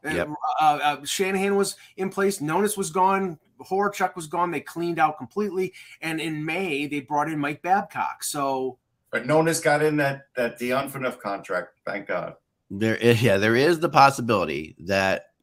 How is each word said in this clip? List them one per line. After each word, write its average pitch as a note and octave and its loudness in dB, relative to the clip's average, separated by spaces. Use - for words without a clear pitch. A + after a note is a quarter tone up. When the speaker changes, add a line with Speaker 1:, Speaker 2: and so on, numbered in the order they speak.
Speaker 1:
Uh, D3 -8
Speaker 2:
Yep. E3+ -2
Speaker 1:
uh, D3+ 4
uh, C#3+ -2
Shanahan G3 0
was G3 0
in F#3+ -4
place. G3 0
Nonis F#3+ 0
was F#3+ -4
gone. F#3+ 0
Horachek F#3+ -2
was E3 -10
gone. F3 -2
They D3 -4
cleaned E3+ -4
out D#3 2
completely. F#3 -4
And D#3 -4
in D#3 -4
May, D#3+ -4
they C#3+ -4
brought D3 -2
in D#3 -4
Mike C#3+ -4
Babcock. F3 -2
So, C3 -4
Speaker 3:
But A#2 -4
Nonis D#3+ 2
got D3 4
in D3+ 2
that, C#3 -2
that A#2 -2
Dion C3 -2
Phaneuf C3 -6
contract. F#2+ -6
Thank G2 -8
God. E2+ -4
Speaker 2:
There A2 0
is, A#2 4
yeah, G2+ 6
there A2 4
is D#3+ 4
the E3 0
possibility A2+ 4
that F#2+ 0